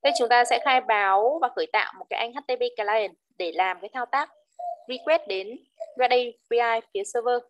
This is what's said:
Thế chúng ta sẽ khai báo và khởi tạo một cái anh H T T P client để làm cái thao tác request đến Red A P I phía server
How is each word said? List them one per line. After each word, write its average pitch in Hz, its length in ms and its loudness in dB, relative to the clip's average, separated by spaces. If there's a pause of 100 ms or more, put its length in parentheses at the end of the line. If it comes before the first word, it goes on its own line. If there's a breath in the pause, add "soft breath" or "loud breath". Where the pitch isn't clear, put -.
Thế 277 140 4
chúng 247 120 0
ta 247 160 6
sẽ 254 200 0
khai 262 160 4
báo 214 600 2
và 254 140 0
khởi 165 180 -2
tạo - 240 0
một 190 120 -18
cái - 100 -6
anh 233 140 -6
H 262 40 -8 (100)
T - 0 -
T - 80 -2
P 240 220 -4
client 214 380 -2 (220)
để 175 180 -4
làm 180 260 -2
cái 202 120 -12
thao 247 120 -6
tác 277 240 -2 (580)
request 311 400 -2
đến 196 300 -6 (400)
Red 247 140 2
A 247 60 4 (320)
P - 20 -2
I 233 420 0
phía 196 100 -4
server 240 460 -2